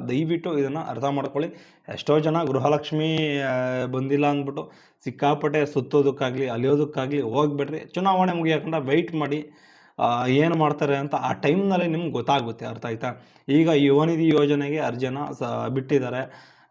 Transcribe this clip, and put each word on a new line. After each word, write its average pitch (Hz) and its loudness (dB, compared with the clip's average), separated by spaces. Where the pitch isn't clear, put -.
ದಯವಿಟ್ಟು 165 -2
ಇದನ್ನ 139 -2
ಅರ್ಥ 123 -6
ಮಾಡ್ಕೊಳ್ಳಿ. 139 -2
ಎಷ್ಟೋ 147 2
ಜನ 160 2
ಗೃಹಲಕ್ಷ್ಮಿ, 147 0
ಆ, 127 -2
ಬಂದಿಲ್ಲ 135 0
ಅಂದ್ಬಿಟ್ಟು 143 -2
ಸಿಕ್ಕಾಪಟ್ಟೆ 147 0
ಸುತ್ತೋದಕ್ಕಾಗ್ಲಿ 135 0
ಅಲಿಯೋದಕ್ಕಾಗ್ಲಿ 139 0
ಹೋಗ್ಬೇಡ್ರಿ. 143 -2
ಚುನಾವಣೆ 185 2
ಮುಗಿಯಕುಂಡಾ 160 0
ವೆಯ್ಟ್ 160 0
ಮಾಡಿ, 147 -4
ಆ, 120 0
ಏನು 147 4
ಮಾಡ್ತಾರೆ 147 2
ಅಂತ 143 -4
ಆ 127 -2
ಟೈಮ್‌ನಲ್ಲಿ 180 2
ನಿಮ್ಗೆ 165 -4
ಗೊತ್ತಾಗುತ್ತೆ. 120 -2
ಅರ್ಥ 117 -10
ಆಯ್ತಾ? 117 -6
ಈಗ 160 4
ಯುವ 143 4
ನಿಧಿ 165 2
ಯೋಜನೆಗೆ 147 2
ಅರ್ಜಿನ 127 -4
ಸ-, 117 -4
ಬಿಟ್ಟಿದ್ದಾರೆ. 135 -4